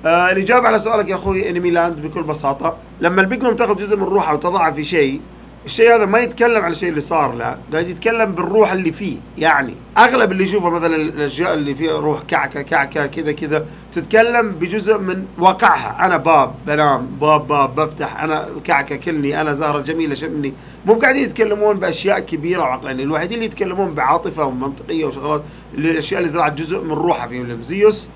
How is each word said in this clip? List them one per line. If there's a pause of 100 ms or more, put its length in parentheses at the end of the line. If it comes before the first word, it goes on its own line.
آه،
الإجابة
على
سؤالك
يا
أخوي
أنمي
Land
بكل
بساطة، (240)
لما
البيج
مام
تاخذ
جزء
من
روحها
وتضعها
في
شيء، (460)
الشيء
هذا
ما
يتكلم
عن
الشيء
اللي
صار،
لا، (140)
قاعد
يتكلم
بالروح
اللي
فيه. (220)
يعني (240)
أغلب
اللي
يشوفه
مثلًا
الأشياء
اللي
فيها
روح
كعكة،
كعكة،
كذا،
كذا، (260)
تتكلم
بجزء
من (140)
واقعها.
أنا
باب، (120)
بنام، (140)
باب،
باب،
بفتح،
أنا (160)
كعكة،
كلني،
أنا
زهرة
جميلة،
شمني. (340)
مو
قاعدين
يتكلمون
بأشياء
كبيرة
وعقلانية.
الوحيدين
اللي
يتكلمون
بعاطفة
ومنطقية
وشغلات، (320)
اللي
الأشياء
اللي
زرعت
جزء
من
روحها
فيهم،
لهم
زيوس